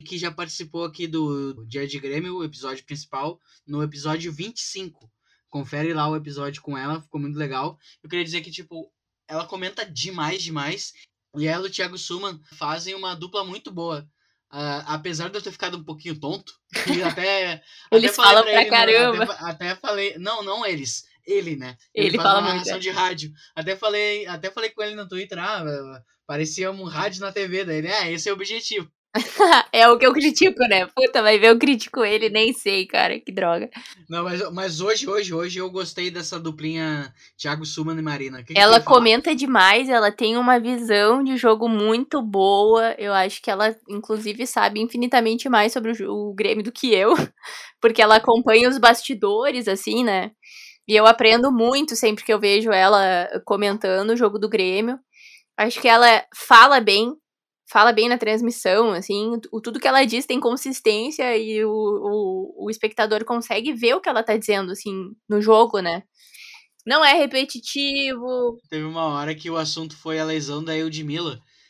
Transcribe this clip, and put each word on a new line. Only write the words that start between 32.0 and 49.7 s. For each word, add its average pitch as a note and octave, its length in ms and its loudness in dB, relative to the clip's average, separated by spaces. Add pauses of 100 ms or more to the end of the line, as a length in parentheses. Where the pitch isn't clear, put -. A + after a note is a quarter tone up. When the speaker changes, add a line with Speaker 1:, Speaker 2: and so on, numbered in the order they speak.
Speaker 2:
ele, G#3+ 280 0
nem A3 220 2
sei, G3 340 -4
cara, - 340 0
que - 100 -16
droga. F#3+ 380 -4 (400)
Speaker 1:
Não, E3+ 160 -6
mas, F3+ 280 -6
mas F3 280 -8
hoje, G#3+ 280 -2
hoje, F#3+ 260 -4
hoje F3 240 -6
eu F#3 120 -8
gostei F3+ 400 -8
dessa E3 300 -10
duplinha D#3 720 -8 (260)
Thiago D3+ 280 -8
Suman D#3+ 320 -8
e D#3+ 40 -6
Marina. C3+ 380 -8
O A#2+ 40 -20
que D#3 100 -10
que - 40 -4
Speaker 2:
Ela A3 180 4
Speaker 1:
tu A#3 40 4
ia A#3 40 -4
falar? C4+ 120 6
Speaker 2:
comenta A#3+ 380 2
demais, B3 560 2
ela A3 200 2
tem A3 260 -2
uma B3 220 2
visão A3+ 640 0
de C4 140 -2
jogo A3+ 320 2
muito A3+ 540 -2
boa. G#3 760 2
Eu G3+ 140 -6
acho F#3+ 300 0
que - 80 -4
ela, G#3+ 260 0 (120)
inclusive, G#3+ 580 -6
sabe G#3 340 0
infinitamente A#3+ 640 0
mais A#3 260 2
sobre A3+ 180 -4
o A#3 40 -4
jo-, G3+ 160 -8
o G#3 240 -6
Grêmio G#3 300 -2
do A#3 80 -8
que B3 220 -4
eu, G3 180 4
<laughs> - 680 -4
porque A#3 200 4
ela G#3+ 160 8
acompanha A#3 520 4
os C4+ 100 0
bastidores, A#3 920 2
assim, G#3+ 360 -2